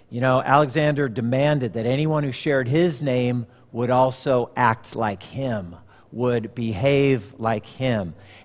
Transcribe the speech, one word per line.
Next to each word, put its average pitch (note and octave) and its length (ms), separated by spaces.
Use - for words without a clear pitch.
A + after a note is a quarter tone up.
You A#2+ 120
know, C3 200
Alexander D3 680
demanded B2+ 640
that A2+ 120
anyone D3+ 380
who C3+ 80
shared C3 380
his E3 320
name B2 440
would A#2+ 160
also B2+ 640
act A#2 400
like G#2+ 260
him, G#2+ 540
would A#2 420
behave B2 800
like A2 280
him. G#2+ 480